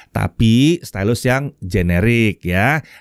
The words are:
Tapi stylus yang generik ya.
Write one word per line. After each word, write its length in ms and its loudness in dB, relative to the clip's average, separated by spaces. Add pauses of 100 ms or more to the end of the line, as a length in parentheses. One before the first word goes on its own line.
Tapi 720 2
stylus 480 -4
yang 320 -4
generik 800 0
ya. 400 -2 (200)